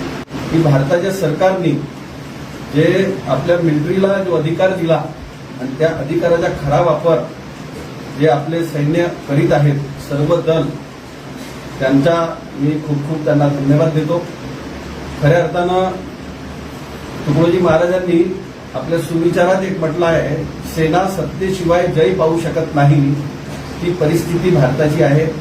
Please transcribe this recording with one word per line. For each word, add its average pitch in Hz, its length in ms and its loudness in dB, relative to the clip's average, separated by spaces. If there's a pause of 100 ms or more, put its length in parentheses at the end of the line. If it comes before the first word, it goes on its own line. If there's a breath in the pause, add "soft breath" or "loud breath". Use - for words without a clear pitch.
(520)
की 160 100 4
भारताच्या 156 500 2
सरकारने 180 600 2 (1040)
जे 175 400 4 (120)
आपल्या 170 300 2
मिलिटरीला 170 500 2
जो 190 280 0
अधिकार 165 400 2
दिला 160 280 0 (580)
आणि 127 80 -4 (100)
त्या 156 80 4
अधिकाराचा 170 600 0
खरा 143 340 0
वापर 160 360 2 (1000)
जे 147 80 4
आपले 160 380 0
सैन्य 151 400 0 (240)
करीत 143 220 2
आहेत, 143 280 4
सर्व 151 560 -2
दल, 160 260 0 (1160)
त्यांचा 139 560 2 (200)
मी 143 160 0
खूप 147 260 -2
खूप 151 280 -4
त्यांना 143 220 4
धन्यवाद 147 460 2
देतो. 156 320 0 (960)
खऱ्या 165 220 6
अर्थानं 180 480 0 (1400)
तुकडोजी 165 300 2
महाराजांनी 175 800 2 (380)
आपल्या 160 260 -2
सुविचारात 175 640 2
एक 165 160 -4
म्हटलं 160 260 0
आहे, 143 380 0
"सेना 165 640 0
सत्तेशिवाय 175 800 0
जय 160 260 4
पाहू 165 260 2
शकत 156 360 -2
नाही." 143 400 6 (680)
ती 170 100 0
परिस्थिती 170 580 0
भारताची 151 540 4
आहे. 147 220 4 (160)